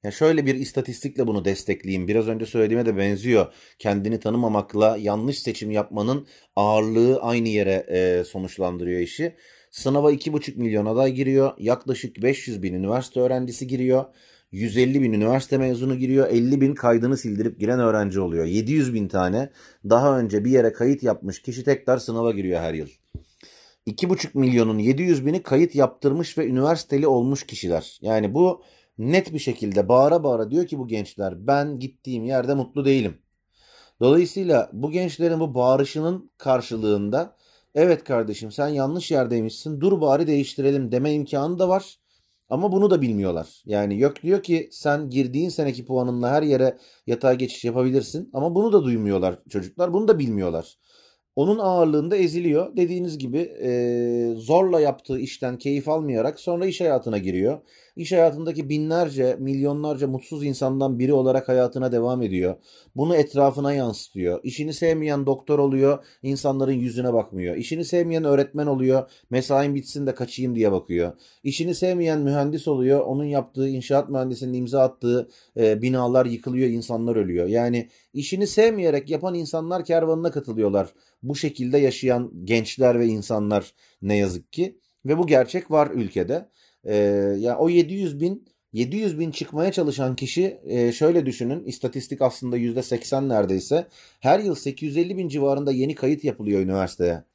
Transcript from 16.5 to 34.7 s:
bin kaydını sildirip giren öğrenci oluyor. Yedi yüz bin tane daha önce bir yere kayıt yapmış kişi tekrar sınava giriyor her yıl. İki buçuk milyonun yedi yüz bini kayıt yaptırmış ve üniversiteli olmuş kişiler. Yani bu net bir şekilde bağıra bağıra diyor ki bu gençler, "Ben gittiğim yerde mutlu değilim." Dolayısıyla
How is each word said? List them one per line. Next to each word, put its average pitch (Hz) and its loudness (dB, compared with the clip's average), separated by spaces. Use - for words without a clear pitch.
bin 135 2
kaydını 120 2
sildirip 110 -4
giren 117 0
öğrenci 104 2
oluyor. 82 -2
Yedi 107 -2
yüz 135 2
bin 107 -2
tane 98 0
daha 131 4
önce 104 0
bir 127 2
yere 117 4
kayıt 135 0
yapmış 101 -2
kişi 123 -10
tekrar 131 2
sınava 117 -2
giriyor 92 -2
her 82 -4
yıl. 76 -8
İki 110 -4
buçuk - -2
milyonun 120 4
yedi 131 2
yüz 160 2
bini 175 0
kayıt 156 2
yaptırmış 143 0
ve 147 -2
üniversiteli 143 0
olmuş 135 0
kişiler. - -6
Yani 107 0
bu 175 2
net 165 0
bir 147 0
şekilde 104 -2
bağıra 147 6
bağıra 113 0
diyor 175 0
ki 147 -8
bu 127 -8
gençler, 101 -6
"Ben 143 0
gittiğim 127 -10
yerde 131 0
mutlu 135 -2
değilim." 127 2
Dolayısıyla 165 4